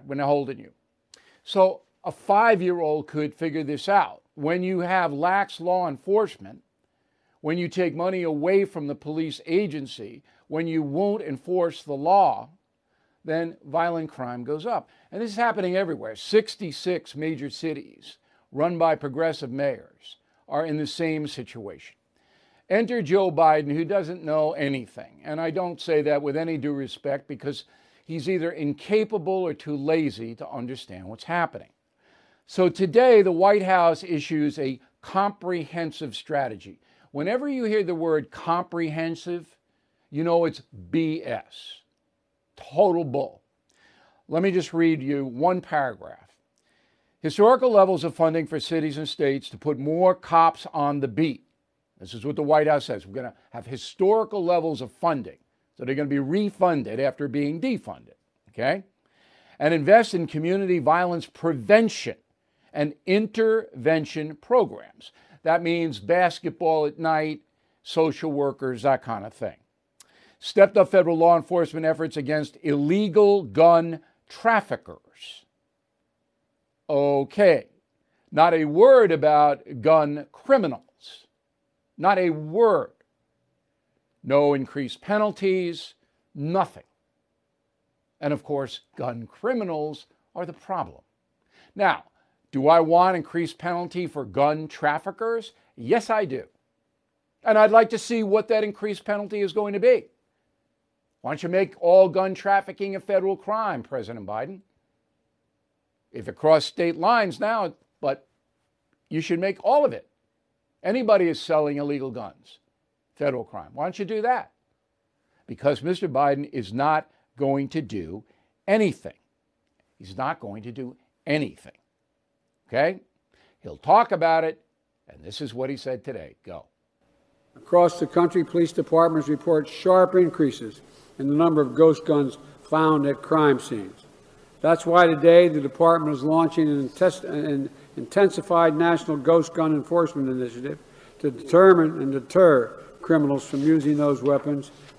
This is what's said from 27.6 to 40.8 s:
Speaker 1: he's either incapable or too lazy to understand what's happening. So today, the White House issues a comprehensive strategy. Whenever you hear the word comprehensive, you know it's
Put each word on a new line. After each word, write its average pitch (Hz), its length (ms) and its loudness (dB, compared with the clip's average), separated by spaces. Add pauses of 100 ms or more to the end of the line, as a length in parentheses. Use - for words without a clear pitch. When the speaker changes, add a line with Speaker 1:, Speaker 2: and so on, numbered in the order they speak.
Speaker 1:
he's 156 240 -8
either 170 220 -2
incapable 185 800 -4
or 185 200 -4
too 151 220 -10
lazy 139 600 -4
to - 140 -16
understand 120 560 -14
what's 107 200 -18
happening. - 440 -6 (800)
So 185 220 2
today, 214 520 4
the 180 120 2
White 196 300 4
House 175 380 2
issues 151 560 -4
a 135 220 -6 (220)
comprehensive 175 1160 -6
strategy. 113 640 -8 (320)
Whenever 220 380 -4
you 254 160 -4
hear 214 180 0
the 175 100 -4
word 160 380 -2
comprehensive, 165 1300 -6 (520)
you 147 140 -6
know 170 220 2
it's 165 160 -6 (280)